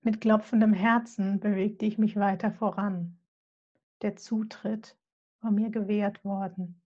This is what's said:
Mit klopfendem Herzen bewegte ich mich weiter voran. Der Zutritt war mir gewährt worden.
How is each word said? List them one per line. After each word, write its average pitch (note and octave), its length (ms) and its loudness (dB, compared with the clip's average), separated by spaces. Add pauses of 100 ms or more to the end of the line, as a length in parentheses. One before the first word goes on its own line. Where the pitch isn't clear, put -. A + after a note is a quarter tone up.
Mit A3 180 0
klopfendem A3 520 4
Herzen G3+ 680 2
bewegte G#3 440 0
ich G#3+ 140 0
mich G#3+ 160 2
weiter G3+ 380 0
voran. G3 680 -4 (840)
Der G3+ 120 -4
Zutritt A3 840 -6 (440)
war A3 100 -4
mir G#3+ 200 2
gewährt G#3 540 -2
worden. F#3 600 -6